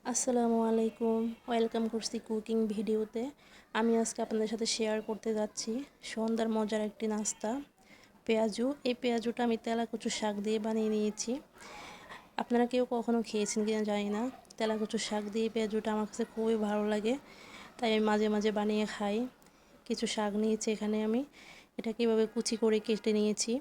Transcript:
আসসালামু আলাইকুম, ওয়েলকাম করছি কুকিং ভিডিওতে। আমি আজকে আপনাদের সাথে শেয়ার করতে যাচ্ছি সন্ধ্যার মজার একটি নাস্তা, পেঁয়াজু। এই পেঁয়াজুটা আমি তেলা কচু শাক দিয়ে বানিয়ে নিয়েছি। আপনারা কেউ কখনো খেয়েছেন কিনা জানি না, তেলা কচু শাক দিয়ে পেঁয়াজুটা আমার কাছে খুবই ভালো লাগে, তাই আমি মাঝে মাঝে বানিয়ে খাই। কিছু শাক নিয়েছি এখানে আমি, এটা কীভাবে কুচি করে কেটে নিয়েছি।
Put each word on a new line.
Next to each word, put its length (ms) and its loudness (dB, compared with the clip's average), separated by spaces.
আসসালামু 460 2
আলাইকুম, 500 2
ওয়েলকাম 440 2
করছি 240 -4
কুকিং 320 -2
ভিডিওতে। 480 -2
আমি 140 4
আজকে 220 -4
আপনাদের 280 0
সাথে 140 -2
শেয়ার 220 0
করতে 300 -4
যাচ্ছি 340 -4
সন্ধ্যার 440 0
মজার 320 0
একটি 260 -6
নাস্তা, 360 -4
পেঁয়াজু। 400 2
এই 140 2
পেঁয়াজুটা 440 0
আমি 180 2
তেলা 260 0
কচু 180 -4
শাক 160 0
দিয়ে 200 0
বানিয়ে 280 2
নিয়েছি। 380 0
আপনারা 300 4
কেউ 120 2
কখনো 240 2
খেয়েছেন 380 0
কিনা 240 2
জানি 260 0
না, 60 0
তেলা 220 0
কচু 180 -2
শাক 160 -2
দিয়ে 200 2
পেঁয়াজুটা 400 0
আমার 160 0
কাছে 220 -4
খুবই 240 0
ভালো 160 0
লাগে, 220 0
তাই 180 0
আমি 160 4
মাঝে 240 4
মাঝে 240 2
বানিয়ে 260 2
খাই। 220 -2
কিছু 180 -2
শাক 180 0
নিয়েছি 320 0
এখানে 220 -2
আমি, 140 2
এটা 180 -4
কীভাবে 280 4
কুচি 280 -2
করে 240 4
কেটে 320 0
নিয়েছি। 420 0